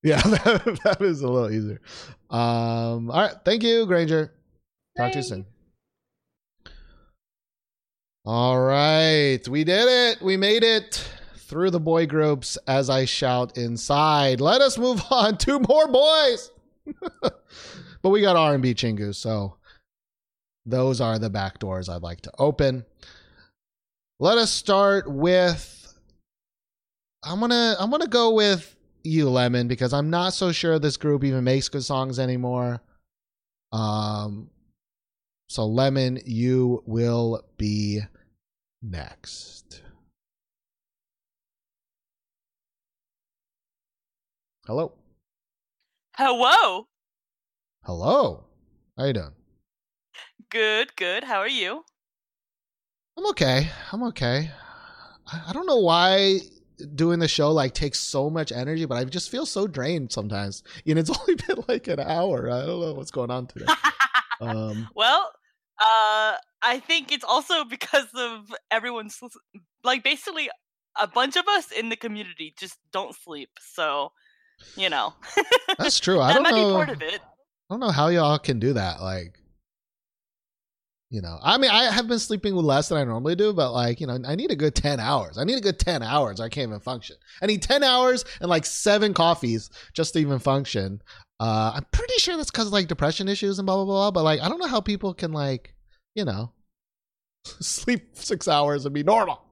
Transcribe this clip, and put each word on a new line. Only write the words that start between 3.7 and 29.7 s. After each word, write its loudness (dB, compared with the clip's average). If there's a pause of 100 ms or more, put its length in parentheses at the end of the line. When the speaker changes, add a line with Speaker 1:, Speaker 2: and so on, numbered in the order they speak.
Speaker 1:
Granger. 0 (640)
Talk 0
to -4
you -4
Speaker 2:
Bye. -8
Speaker 1:
soon. -10 (2750)
All 2
right. 4
We 0
did 4
it. 4
We 0
made 4
it 0 (280)
through -2
the 0
boy 2
groups 0
as 2
I 4
shout 0
inside. 2
Let 4
us 4
move 2
<laughs> -10
on. 4
Two 2
more 6
boys. 4 (360)
<laughs> -6 (720)
But 2
we 6
got 6
R 6
and 2
B 2
Chingu, -2
so -4 (1080)
those 0
are 0
the -2
back -6
doors -6
I'd -8
like -12
to -18
open. 0 (1300)
Let 4
us 2
start 2
with, 0 (1300)
I'm -6
gonna, 2
I'm -2
gonna 0
go 2
with 2 (300)
you, 2
Lemon, 2
because 0